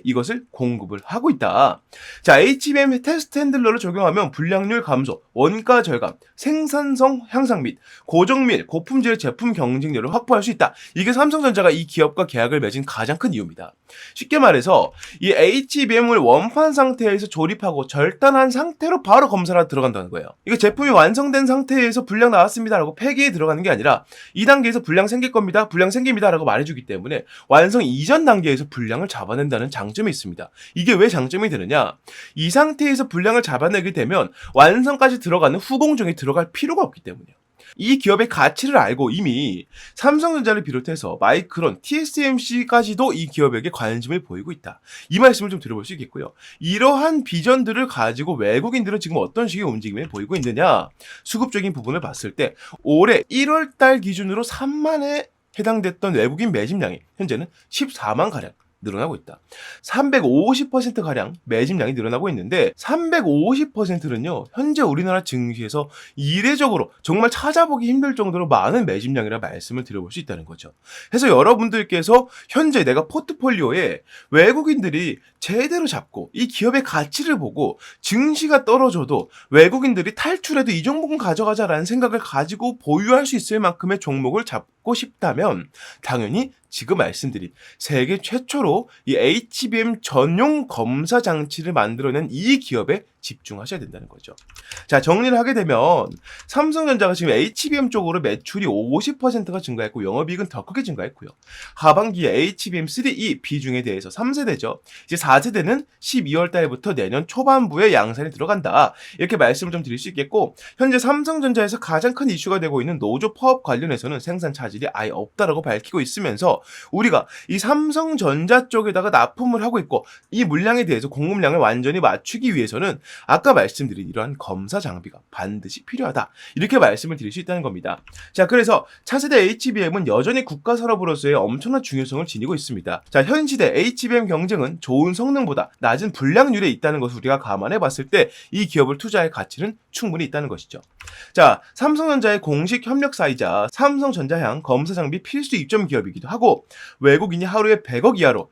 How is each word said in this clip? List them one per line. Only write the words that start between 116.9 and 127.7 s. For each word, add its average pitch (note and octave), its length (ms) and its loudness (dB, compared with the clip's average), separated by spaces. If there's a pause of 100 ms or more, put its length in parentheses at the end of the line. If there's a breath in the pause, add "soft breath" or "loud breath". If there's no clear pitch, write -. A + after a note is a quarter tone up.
우리가 F#3 360 2 (200 loud breath)
이 F#3+ 120 -4
삼성전자 B3+ 1080 0
쪽에다가 G#3 400 -2
납품을 A3+ 540 0
하고 A#3 160 -2
있고 C#3+ 260 -4 (260 loud breath)
이 A#3 140 0
물량에 G3 400 0
대해서 C3+ 240 -2
공급량을 D#3+ 480 0
완전히 B2+ 420 2
맞추기 F#3 560 -2
위해서는 C3 440 -2 (280 loud breath)
아까 E3+ 260 4
말씀드린 G2+ 560 0
이러한 A2 280 -8
검사 G2 420 -10
장비가 F#2 400 -12 (120)
반드시 G2 540 -10
필요하다. - 460 -6 (240 loud breath)
이렇게 A3 240 2
말씀을 D3 380 4
드릴 G#2 140 -10
수 F3+ 80 -10
있다는 F3+ 220 -6
겁니다. F#2 400 -8 (320 loud breath)